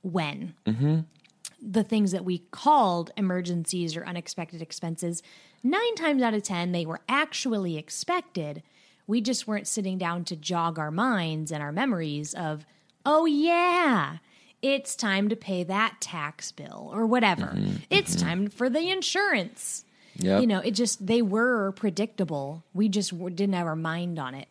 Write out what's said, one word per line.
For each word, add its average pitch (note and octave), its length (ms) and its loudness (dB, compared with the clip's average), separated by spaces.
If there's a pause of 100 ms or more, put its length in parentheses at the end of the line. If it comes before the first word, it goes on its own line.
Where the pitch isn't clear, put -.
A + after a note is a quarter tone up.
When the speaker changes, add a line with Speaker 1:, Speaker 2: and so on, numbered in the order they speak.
Speaker 1:
when. D#3+ 520 -4 (120)
Speaker 2:
Mm-hmm. D3 340 2 (640)
Speaker 1:
The G#3 220 0
things G#3 280 2
that F3+ 140 -2
we F3+ 120 0 (120)
called G3 640 4
emergencies F3 800 -2
or E3+ 100 -8
unexpected F3 540 -10
expenses, E3+ 640 -6 (400)
nine G#4+ 320 2
times D4+ 280 2
out A3+ 120 2
of G#3 80 0
ten, F3+ 300 -2
they E3+ 120 0
were D#3+ 240 -6
actually A3+ 720 0
expected. D#3+ 840 -4 (440)
We A3 160 0
just A3+ 260 -2
weren't G#3 180 -2
sitting F#3+ 300 -2
down F3 300 -2
to F3 100 -6
jog E3 420 -2
our D3+ 120 -2
minds E3 600 0
and D3+ 120 -4
our D3 100 -6
memories D#3+ 600 -2
of, D#3 320 -6 (400)
"Oh, D#4 180 6
yeah, D#4 920 4 (420)
it's C4+ 340 0
time G3+ 360 2
to A3+ 60 0
pay F#3 280 -4
that G3 360 0
tax - 520 -8
bill," - 400 -14
or A3+ 140 0
whatever. A3 400 4 (100)
Speaker 2:
Mm-hmm. G1+ 200 0 (120)
Speaker 1:
"It's F#4 260 2
Speaker 2:
Mm-hmm. F3 120 2
Speaker 1:
time F#3+ 240 0
for B3 180 0
the E4 220 0
insurance." F#4 960 -2 (300)
Speaker 2:
Yep. G3 260 4
Speaker 1:
You B3 40 4
know, G3+ 140 4
it A#3 120 -2
just, G3+ 340 -2
they A#3 160 4
were G#3+ 500 2
predictable. E3 920 -4 (120)
We G#3 160 2
just F#3+ 200 0
w-, F3+ 240 -8
didn't G3 200 0
have F3 120 0
our D#3+ 100 -2
mind E3 420 -2
on C3 160 -6
it. C3+ 160 -14